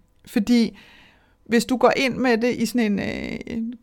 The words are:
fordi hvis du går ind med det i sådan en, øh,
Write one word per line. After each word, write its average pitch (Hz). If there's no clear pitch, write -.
fordi 233
hvis 233
du 262
går 240
ind 240
med 240
det 240
i 233
sådan 220
en, 196
øh, -